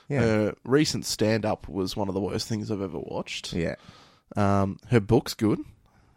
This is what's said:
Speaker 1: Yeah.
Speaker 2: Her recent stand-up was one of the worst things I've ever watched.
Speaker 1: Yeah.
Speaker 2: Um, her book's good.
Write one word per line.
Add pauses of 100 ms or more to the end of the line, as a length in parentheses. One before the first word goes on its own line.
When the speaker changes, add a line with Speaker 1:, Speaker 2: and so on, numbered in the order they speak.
Speaker 1:
Yeah.
Speaker 2:
Her (100)
recent
stand-up
was
one
of
the
worst
things
I've
ever
watched.
Speaker 1:
Yeah. (600)
Speaker 2:
Um, (120)
her
book's
good. (580)